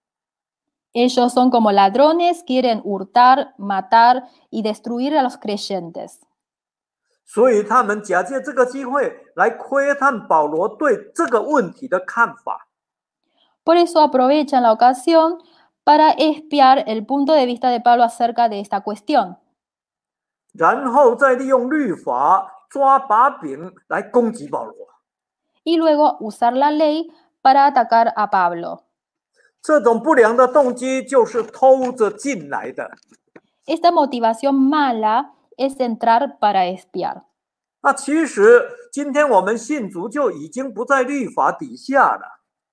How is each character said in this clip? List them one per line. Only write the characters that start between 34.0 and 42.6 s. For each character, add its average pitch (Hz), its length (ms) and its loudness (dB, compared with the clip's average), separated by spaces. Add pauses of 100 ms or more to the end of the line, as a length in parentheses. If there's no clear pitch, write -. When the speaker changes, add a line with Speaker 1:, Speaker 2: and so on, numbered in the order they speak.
Speaker 1:
mala 262 760 0 (240)
es 269 200 -4
entrar 233 640 -2
para 196 280 0
espiar. 185 580 -10 (580)
Speaker 2:
那 277 100 2
其 302 340 -4
实 226 360 4 (280)
今 285 220 -8
天 294 160 0
我 214 140 2
们 214 160 -4
信 226 320 -8
主 175 180 -10
就 254 220 -4
已 156 180 -12
经 254 240 -10
不 208 120 -10
在 269 180 0
律 262 260 -6
法 143 240 -2
底 127 240 -16
下 226 380 0
了。 - 260 -14 (320)